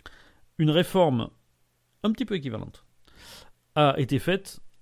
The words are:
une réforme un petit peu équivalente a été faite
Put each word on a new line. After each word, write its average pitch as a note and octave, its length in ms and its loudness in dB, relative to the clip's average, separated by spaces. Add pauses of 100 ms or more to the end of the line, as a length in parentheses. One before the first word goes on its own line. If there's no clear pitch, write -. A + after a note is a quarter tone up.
(580)
une D#3 120 4
réforme D#3 600 2 (720)
un A3 80 2
petit A3 140 -4
peu G#3 100 -4
équivalente B2+ 500 -10 (880)
a D3 240 4
été C3+ 220 0
faite - 400 -6 (220)